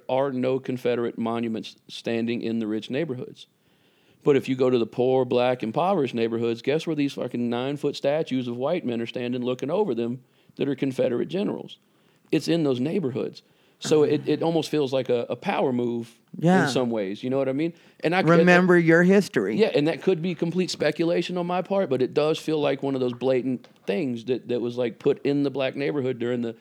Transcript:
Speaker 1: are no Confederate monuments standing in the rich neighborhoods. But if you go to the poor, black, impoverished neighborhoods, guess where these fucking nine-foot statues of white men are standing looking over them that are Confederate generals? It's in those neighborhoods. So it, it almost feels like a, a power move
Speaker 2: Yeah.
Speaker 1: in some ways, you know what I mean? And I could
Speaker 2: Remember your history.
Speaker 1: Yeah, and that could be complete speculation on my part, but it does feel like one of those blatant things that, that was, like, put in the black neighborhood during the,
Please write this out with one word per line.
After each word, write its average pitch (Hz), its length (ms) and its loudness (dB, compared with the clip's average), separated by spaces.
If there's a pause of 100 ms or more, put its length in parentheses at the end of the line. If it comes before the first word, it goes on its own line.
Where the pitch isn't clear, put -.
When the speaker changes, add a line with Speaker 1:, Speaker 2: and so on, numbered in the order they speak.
Speaker 1:
are 135 240 0
no 127 260 0
Confederate 123 580 -2
monuments 113 600 -4 (100)
standing 117 540 -4
in 113 180 -2
the 113 80 -2
rich 107 220 -4
neighborhoods. 131 580 -8 (760)
But 143 100 6
if 123 140 0
you 131 80 0
go 127 120 4
to 127 80 4
the 113 100 2
poor, 131 360 2
black, 123 400 2
impoverished 143 520 0
neighborhoods, 117 460 0
guess 147 240 0
where 160 120 -2
these 143 160 0
fucking 120 360 -4
nine-foot 139 460 -2
statues 139 540 -2
of 120 80 -6
white 135 280 -2
men 117 140 -2
are 117 60 -4
standing 123 380 -4
looking 127 280 -2
over 190 220 0
them 120 280 -4 (340)
that 131 120 -2
are 143 80 -2
Confederate 127 520 0
generals? 175 500 -6 (540)
It's 165 160 0
in 165 160 2
those 131 160 2
neighborhoods. 131 640 -4 (360)
So 156 240 4
it, 147 240 0
it - 140 0
almost 165 300 0
feels 143 220 0
like 131 160 -2
a, 120 200 0
a 123 60 -4
power 170 360 -2
move 120 380 -2 (300)
Speaker 2:
Yeah. 180 240 4
Speaker 1:
in 147 60 0
some 127 200 0
ways, 107 340 -4
you 127 60 -4
know 131 80 0
what 135 120 0
I - 40 -2
mean? 160 200 -2 (260)
And 160 160 0
I 190 80 4
could 156 60 4 (100)
Speaker 2:
Remember 180 400 6
your 165 240 6
history. 175 540 4
Speaker 1:
Yeah, 208 180 4
and 143 140 4
that - 120 -4
could 180 220 0
be 180 100 -2
complete 170 380 -2
speculation 170 680 0
on 175 80 -2
my 180 160 -2
part, 196 280 -2
but 131 120 2
it 123 140 0
does 151 240 2
feel 156 200 -2
like 143 220 0
one 139 140 -2
of 131 60 -2
those 123 120 0
blatant 127 540 0 (180)
things 127 400 -4
that, 117 220 -4
that 120 120 -2
was, 120 180 -4
like, 120 200 -4
put - 260 0
in 143 200 0
the 139 80 -2
black 131 240 -4
neighborhood 131 420 -4
during 120 240 -2
the, 117 200 -4